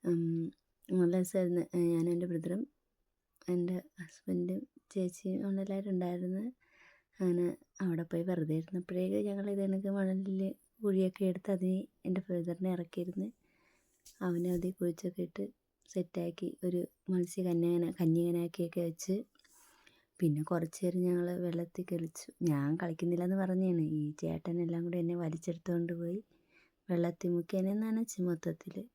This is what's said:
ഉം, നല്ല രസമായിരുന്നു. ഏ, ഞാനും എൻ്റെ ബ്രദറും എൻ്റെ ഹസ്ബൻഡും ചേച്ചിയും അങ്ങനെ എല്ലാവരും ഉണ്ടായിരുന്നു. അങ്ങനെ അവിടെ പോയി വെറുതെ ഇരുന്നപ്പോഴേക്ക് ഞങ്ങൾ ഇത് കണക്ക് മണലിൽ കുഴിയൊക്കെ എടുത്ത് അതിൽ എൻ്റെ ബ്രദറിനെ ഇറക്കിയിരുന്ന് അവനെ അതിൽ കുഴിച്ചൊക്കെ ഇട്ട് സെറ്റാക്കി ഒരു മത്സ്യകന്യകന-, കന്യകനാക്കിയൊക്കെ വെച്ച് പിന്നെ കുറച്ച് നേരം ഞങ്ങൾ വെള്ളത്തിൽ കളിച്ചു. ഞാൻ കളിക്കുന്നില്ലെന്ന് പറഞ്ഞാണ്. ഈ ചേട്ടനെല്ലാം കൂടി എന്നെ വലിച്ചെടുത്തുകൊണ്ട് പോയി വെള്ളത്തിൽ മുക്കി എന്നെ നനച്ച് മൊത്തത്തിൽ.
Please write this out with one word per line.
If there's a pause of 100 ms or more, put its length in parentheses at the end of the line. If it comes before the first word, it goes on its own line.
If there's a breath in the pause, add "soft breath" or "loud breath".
ഉം, (680)
നല്ല
രസമായിരുന്നു.
ഏ,
ഞാനും
എൻ്റെ
ബ്രദറും (800)
എൻ്റെ (200)
ഹസ്ബൻഡും (280)
ചേച്ചിയും
അങ്ങനെ
എല്ലാവരും
ഉണ്ടായിരുന്നു. (760 soft breath)
അങ്ങനെ (340)
അവിടെ
പോയി
വെറുതെ
ഇരുന്നപ്പോഴേക്ക്
ഞങ്ങൾ
ഇത്
കണക്ക്
മണലിൽ (360)
കുഴിയൊക്കെ
എടുത്ത്
അതിൽ (280)
എൻ്റെ
ബ്രദറിനെ
ഇറക്കിയിരുന്ന് (920 soft breath)
അവനെ
അതിൽ
കുഴിച്ചൊക്കെ
ഇട്ട് (440)
സെറ്റാക്കി (140)
ഒരു (260)
മത്സ്യകന്യകന-,
കന്യകനാക്കിയൊക്കെ
വെച്ച് (1040 soft breath)
പിന്നെ
കുറച്ച്
നേരം
ഞങ്ങൾ (100)
വെള്ളത്തിൽ
കളിച്ചു. (140)
ഞാൻ
കളിക്കുന്നില്ലെന്ന്
പറഞ്ഞാണ്.
ഈ (160)
ചേട്ടനെല്ലാം
കൂടി
എന്നെ
വലിച്ചെടുത്തുകൊണ്ട്
പോയി (680 soft breath)
വെള്ളത്തിൽ
മുക്കി
എന്നെ
നനച്ച്
മൊത്തത്തിൽ. (200)